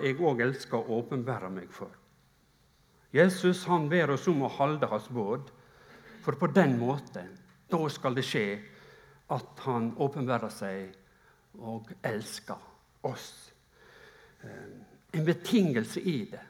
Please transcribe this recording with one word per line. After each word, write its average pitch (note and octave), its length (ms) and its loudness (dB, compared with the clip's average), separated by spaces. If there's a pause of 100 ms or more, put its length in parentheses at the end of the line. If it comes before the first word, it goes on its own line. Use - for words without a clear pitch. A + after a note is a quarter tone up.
jeg C3+ 160 0
òg C3 240 4
elske C3 320 -2
og A2+ 240 -2
åpenbære A#2 480 -4
meg F#2 240 -10
for.» - 240 -14 (1120)
Jesus, F3+ 540 4
han D#3+ 240 2
ber D#3 240 4
oss C3+ 180 0
om C#3 140 2
å A#2 100 -2
holde C#3+ 320 2
hans G#2+ 240 -4
båd, A#2+ 380 -4 (720)
for C#3+ 180 -2
på F3+ 80 2
den D3 320 6
måten, B2 480 -2 (440)
da E3 180 2
skal C3+ 260 -2
det C3 120 0
skje A2+ 180 0 (840)
at - 340 -6
han A#2 340 0
åpenbærer B2+ 540 -2
seg - 1080 -12
og A2+ 300 -10 (140)
elsker - 560 -6 (480)
oss. - 200 -8 (1160)
Eh, - 260 -14 (420)
en D#3 140 0
betingelse E3 760 2
i E3+ 160 0 (140)
det. - 180 -14